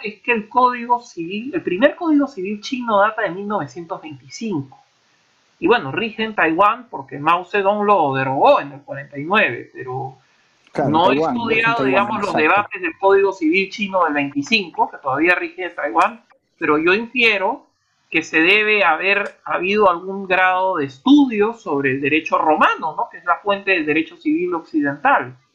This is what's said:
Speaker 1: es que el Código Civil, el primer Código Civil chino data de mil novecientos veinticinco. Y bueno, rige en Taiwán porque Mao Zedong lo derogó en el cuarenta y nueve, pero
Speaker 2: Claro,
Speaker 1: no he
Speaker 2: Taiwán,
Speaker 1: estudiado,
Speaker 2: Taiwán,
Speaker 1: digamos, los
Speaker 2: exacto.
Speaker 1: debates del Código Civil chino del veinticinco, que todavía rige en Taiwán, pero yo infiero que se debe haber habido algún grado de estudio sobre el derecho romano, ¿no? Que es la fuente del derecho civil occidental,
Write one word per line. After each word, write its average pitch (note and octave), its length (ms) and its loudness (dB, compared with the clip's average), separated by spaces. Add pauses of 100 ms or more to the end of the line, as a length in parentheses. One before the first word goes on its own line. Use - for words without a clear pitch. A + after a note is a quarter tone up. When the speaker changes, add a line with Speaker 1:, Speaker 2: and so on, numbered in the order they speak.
Speaker 1:
es G#3+ 180 -12
que A#3+ 120 -2
el G#3+ 160 -4
Código A#3+ 520 0
Civil, G#3 520 -10
el - 80 -2
primer A3 340 0
Código D4 320 2
Civil G#3 320 -8
chino A#3 400 -2
data G#3+ 220 2
de G3+ 80 -2
mil G3 180 -8
novecientos F3 540 -8
veinticinco. D3+ 760 -10 (840)
Y - 80 -2
bueno, F#3+ 240 2
rige G#3+ 320 -6
en A3 120 -6
Taiwán G3 540 2
porque C#3+ 300 -12
Mao E3+ 260 0
Zedong G3+ 400 0
lo E3+ 300 4
derogó C#3+ 440 4
en C#3+ 140 -8
el C#3 80 -18
cuarenta C#3 360 -14
y C#3+ 60 -8
nueve, E3+ 480 0
pero B2+ 460 -10 (560)
Speaker 2:
Claro, C#3+ 160 0
Speaker 1:
no E3 220 4
he C3+ 40 2
Speaker 2:
Taiwán, D3+ 220 0
Speaker 1:
estudiado, A3+ 380 0
Speaker 2:
Taiwán, C3+ 160 0
Speaker 1:
digamos, G#3 240 0
los G3+ 160 -4
Speaker 2:
exacto. D#3 100 0
Speaker 1:
debates F#3+ 400 0
del E3 180 -6
Código G3 320 4
Civil F#3 380 0
chino F#3+ 340 -2
del D3+ 120 0
veinticinco, D3 720 -2
que - 80 -18
todavía D3 380 0
rige F3 300 -8
en E3+ 100 -10
Taiwán, E3 500 -2 (320)
pero D3+ 200 0
yo E3+ 160 2
infiero A3+ 720 -2 (420)
que D#3+ 140 -2
se D#3+ 180 0
debe G#3 420 4
haber F#3+ 640 0
habido F#3 440 2
algún F#3 380 -4
grado F#3 500 2
de C#3+ 80 -2
estudio A3+ 680 2
sobre C#3 380 -2
el C3+ 100 -2
derecho D3+ 360 0
romano, G3 560 0
¿no? G#3 160 -4
Que G3+ 100 -20
es E3+ 40 -20
la E3+ 140 0
fuente G3 340 -2
del E3+ 140 0
derecho D#3+ 320 -2
civil F3 380 -2
occidental, D3 840 0 (180)